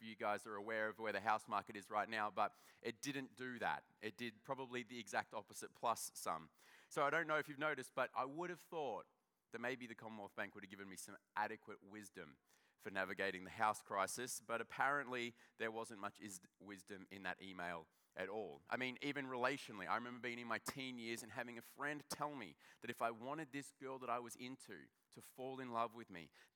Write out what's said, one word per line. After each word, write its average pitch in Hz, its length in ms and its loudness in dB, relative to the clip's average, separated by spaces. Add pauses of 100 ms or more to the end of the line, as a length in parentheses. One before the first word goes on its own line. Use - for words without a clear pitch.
you 110 160 -8
guys 104 280 2
are 110 120 -4
aware 107 320 2
of 104 100 -4
where 110 140 2
the 98 80 4
house 110 260 6
market 104 300 0
is 98 120 -8
right 104 200 4
now, 107 260 2
but 101 180 4 (300)
it 113 180 -2
didn't 135 360 -2
do 123 240 -4
that. 80 240 2 (180)
It 107 140 -2
did 117 260 -4
probably 127 400 -2
the 123 160 -8
exact 110 360 0
opposite 107 420 -8
plus - 380 2
some. 80 360 -2 (380)
So 151 160 4
I 139 60 8
don't 160 180 4
know 156 80 6
if 147 120 2
you've 139 120 -6
noticed, 147 340 0
but 127 180 4
I 127 120 4
would 160 260 -2
have 170 100 -8
thought 131 460 -2 (460)
that 117 80 -4
maybe 123 260 0
the 113 80 -8
Commonwealth 110 400 -8
Bank 104 220 -4
would 98 80 -10
have 95 60 -10
given 98 180 -10
me 92 80 -10
some 101 200 -10 (200)
adequate 107 440 -2
wisdom 95 580 -10 (440)
for 107 80 -6
navigating 95 540 2
the 95 60 -8
house 107 320 4
crisis, - 640 2
but 113 160 2
apparently 123 760 2 (240)
there 113 120 2
wasn't 110 300 -4
much 101 180 -4
is-, 92 220 -8 (180)
wisdom 98 520 -10
in 98 120 -10
that 90 200 -2
email 87 440 -4 (300)
at 95 140 0
all. 92 400 -4
I 120 80 2
mean, 127 240 -2
even 139 240 -2
relationally, 127 600 0
I 92 100 4
remember 120 240 -2
being 120 180 -2
in 120 80 -6
my 110 120 2
teen 131 400 -4
years 113 240 -2
and 113 80 -10
having 120 280 -4
a 117 40 -8 (140)
friend 143 320 -2
tell 147 260 -2
me 98 220 -6 (240)
that 117 100 -4
if 120 120 0
I 117 80 8
wanted 135 420 -2
this 139 280 -4
girl 131 180 -4
that 127 100 -4
I 120 100 4
was 120 180 -6
into 113 520 -8 (260)
to 123 60 -14 (160)
fall 131 240 -2
in 127 120 -4
love 117 220 2
with 113 160 -10
me, 82 200 -8 (260)